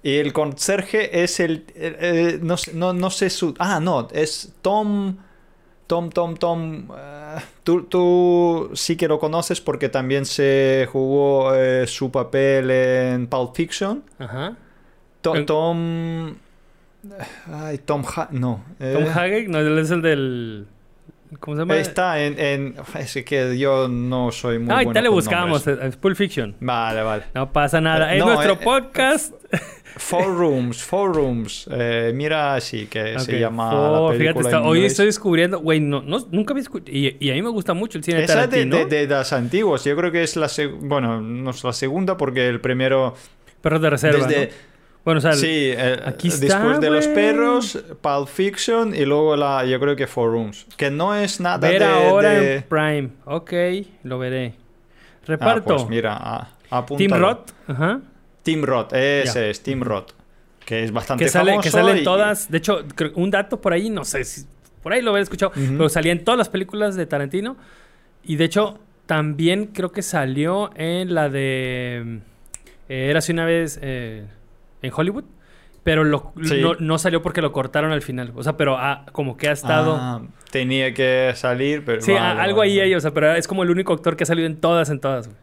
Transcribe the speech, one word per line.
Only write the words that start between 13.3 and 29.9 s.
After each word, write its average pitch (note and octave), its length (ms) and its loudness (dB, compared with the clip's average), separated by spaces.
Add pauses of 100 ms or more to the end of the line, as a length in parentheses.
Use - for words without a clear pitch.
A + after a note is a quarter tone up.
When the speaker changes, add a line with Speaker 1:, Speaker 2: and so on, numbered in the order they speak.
Speaker 1:
Fiction. G3+ 480 -4 (160)
Speaker 2:
Ajá. C#3 360 -10 (640)
Speaker 1:
To-, E3 140 0
Speaker 2:
En D3 120 0
Speaker 1:
Tom, E3 880 -2 (1160)
ay, D3+ 260 -8
Tom C#3+ 260 -2 (120)
Ha-, D#3+ 140 -4
no, B2 340 -2 (140)
Speaker 2:
Tom C#3 260 0
Speaker 1:
eh. D#3 80 0
Speaker 2:
Hague, F#3+ 360 0
no, D#3+ 100 -2
él D3+ 220 2
es D#3 100 -2
el F3 100 0
del, B2 680 -2 (760)
¿cómo D3+ 160 -8
se D#3 60 -2
llama? E3+ 140 0
Speaker 1:
Está E3 460 0
en, D3 160 -2
en, C#3 380 -2 (240)
es C3+ 240 -8
que B2+ 340 0
yo C3 300 2
no B2 420 -2
soy A#2 300 -4
muy A#2+ 100 -2
Speaker 2:
Ah, - 60 4
Speaker 1:
bueno B3 140 2
Speaker 2:
ahorita A3 120 2
le A#3+ 60 2
Speaker 1:
con G#3+ 80 4
Speaker 2:
buscamos E3+ 500 0
Speaker 1:
nombres. C3+ 200 -2
Speaker 2:
en, B2+ 60 -4
en - 80 -14
Pulp G3 160 0
Fiction. B2 440 -2
Speaker 1:
Vale, A#2 420 -2
vale. A2 220 -2 (100)
Speaker 2:
No C3 180 -4
pasa D3 280 4
nada. D#3+ 340 2
Speaker 1:
Eh, F#3+ 40 4
Speaker 2:
Es G3+ 60 4
Speaker 1:
no, - 80 6
Speaker 2:
nuestro G#3 200 4
Speaker 1:
eh, F#3 100 2
Speaker 2:
podcast. C4+ 720 0 (640)